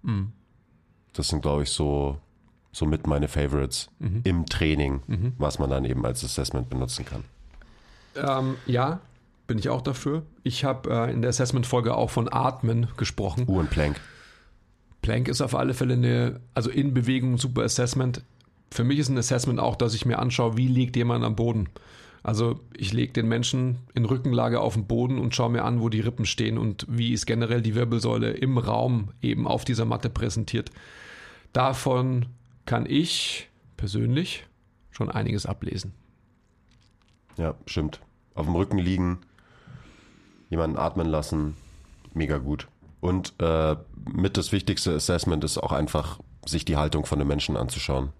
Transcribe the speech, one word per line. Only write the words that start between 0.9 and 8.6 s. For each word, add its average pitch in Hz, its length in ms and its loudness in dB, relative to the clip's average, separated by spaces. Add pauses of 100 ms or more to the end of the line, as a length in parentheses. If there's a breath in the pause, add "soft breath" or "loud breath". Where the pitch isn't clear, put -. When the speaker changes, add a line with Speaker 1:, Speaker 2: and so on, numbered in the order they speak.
Speaker 2:
Das - 160 -4
sind, 76 140 0
glaub 73 200 2
ich, 73 80 -2
so, 71 480 0 (540)
so - 140 -2
mit 76 200 0
meine 73 220 2
Favorites 71 600 -2 (120)
Speaker 1:
Mhm. 107 240 -2
Speaker 2:
im 87 220 2
Training, 73 600 0
Speaker 1:
Mhm. 90 320 -2
Speaker 2:
was 71 220 -2
man 67 100 0
dann 67 140 0
eben 62 200 -2
als 62 200 -4
Assessment 64 440 -4
benutzen 64 360 -4
kann. 55 180 -10 (960 loud breath)
Speaker 1:
Ähm, 131 400 0 (100)